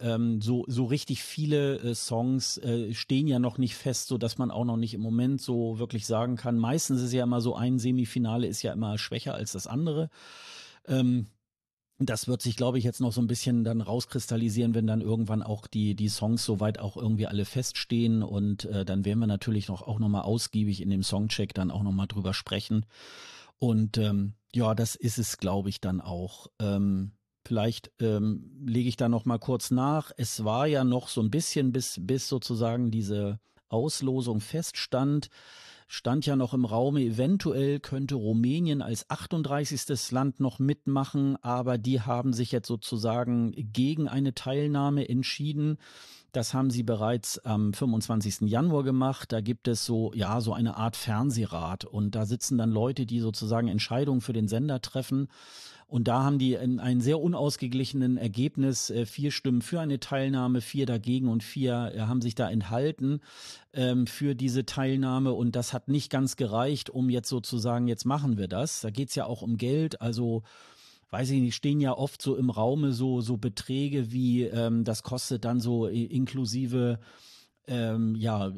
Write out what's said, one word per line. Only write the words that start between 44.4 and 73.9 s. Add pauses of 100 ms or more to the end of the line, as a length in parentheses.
entschieden. (540)
Das
haben
sie
bereits
am
fünfundzwanzigsten
Januar
gemacht.
Da
gibt
es
so,
ja,
so
eine
Art
Fernsehrat
und
da
sitzen
dann
Leute,
die
sozusagen
Entscheidungen
für
den
Sender
treffen. (580)
Und
da
haben
die
ein,
ein
sehr
unausgeglichenen
Ergebnis,
äh,
vier
Stimmen
für
eine
Teilnahme,
vier
dagegen
und
vier,
äh,
haben
sich
da
enthalten, (540)
ähm,
für
diese
Teilnahme.
Und
das
hat
nicht
ganz
gereicht,
um
jetzt
sozusagen,
jetzt
machen
wir
das.
Da
geht's
ja
auch
um
Geld,
also (720)
weiß
ich
nicht,
stehen
ja
oft
so
im
Raume
so,
so
Beträge